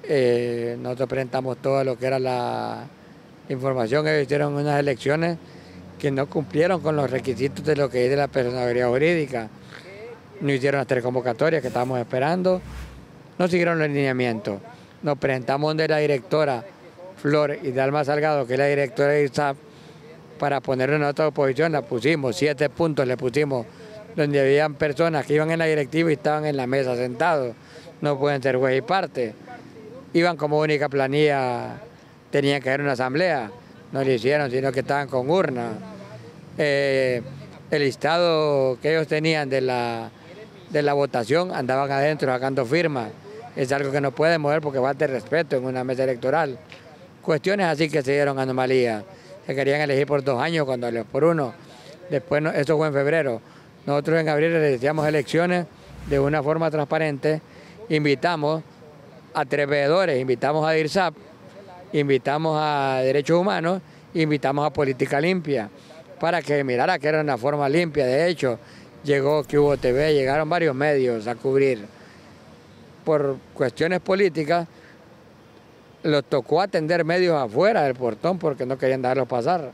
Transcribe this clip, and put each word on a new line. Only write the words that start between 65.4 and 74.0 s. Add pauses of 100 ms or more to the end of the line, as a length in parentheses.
para
que
mirara
que
era
una
forma
limpia.
De
hecho, (460)
llegó
Cubo
T
V,
llegaron
varios
medios
a
cubrir. (1160)
Por (180)
cuestiones